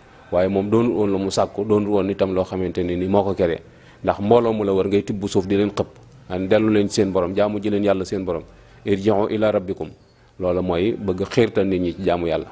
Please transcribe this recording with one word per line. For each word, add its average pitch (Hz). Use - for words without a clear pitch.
waaye 90
moom 98
doonul 117
woon 101
lu 95
mu 95
sàkku, -
doonul 104
woon 98
itam 98
loo 92
xamante 92
ne 87
ni 90
moo 98
ko 95
keree. 87
Ndax 92
mbooloo 113
mu 107
la 98
wër 95
ngay 101
tibb 101
suuf 98
di 98
leen 101
xëpp, -
an 92
dellu 107
leen 101
seen 98
borom, 92
jaamu 104
ji 104
leen 101
Yàlla 95
seen 95
borom. 82
"Irji'u 101
ila 104
rabbikum." 90
Loola 90
mooy 90
bëgg 95
xiirtal 107
nit 95
ñi 87
ci 98
jaamu 85
Yàlla, 80